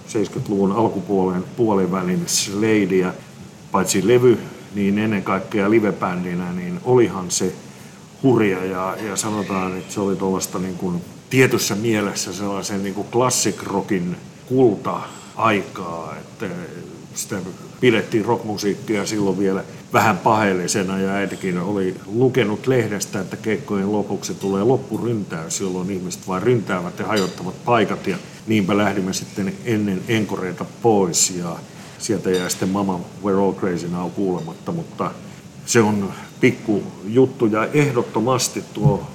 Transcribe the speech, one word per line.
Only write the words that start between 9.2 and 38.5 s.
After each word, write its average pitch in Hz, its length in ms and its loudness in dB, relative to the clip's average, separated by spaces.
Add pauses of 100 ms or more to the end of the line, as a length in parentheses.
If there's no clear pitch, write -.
että - 160 -10
se 107 60 -2
oli 98 160 2
tuollaista 95 440 -2
niin 92 160 -4
kuin 87 260 -2 (280)
tietyssä 123 460 4
mielessä 104 580 0
sellaisen 98 500 -4
niin 98 120 -6
kuin 98 120 -6
classic 120 560 0
rockin 92 520 -2 (300)
kulta-aikaa, 95 1700 0
että - 260 -10 (680)
sitä - 220 -6 (420)
pidettiin 110 460 4
rockmusiikkia 104 800 0
silloin 98 340 0
vielä 95 240 2 (300)
vähän 107 240 6
paheellisena, 95 800 2
ja 95 120 0
äitikin 95 480 -2
oli 92 360 0 (100)
lukenut 113 640 2
lehdestä, 104 520 0
että 95 180 -6
keikkojen 101 540 -2
lopuksi 101 420 -2
tulee 98 300 -2
loppuryntäys, 107 1000 -2
jolloin 92 300 -4
ihmiset 90 360 -6
vain 92 160 -4
ryntäävät 95 560 0
ja 90 80 -4
hajottavat 98 580 -2
paikat, - 420 2
ja 90 100 -2 (300)
niinpä 104 300 2
lähdimme 98 360 0
sitten 95 400 -6 (120)
ennen 104 420 0
enkoreita 95 580 -2 (160)
pois, 98 480 4
ja 87 260 -4 (440)
sieltä 95 300 -2
jäi 90 200 0
sitten 95 200 -2
Mama 95 300 0 (240)
We're 98 160 4
All 95 140 4
Crazy 87 340 -2
Now 87 240 -4
kuulematta, 90 600 -4
mutta 85 400 -6 (540)
se 120 160 4
on 104 320 2 (260)
pikku 104 440 2 (240)
juttu, 127 380 4
ja 107 280 2
ehdottomasti 120 880 2 (100)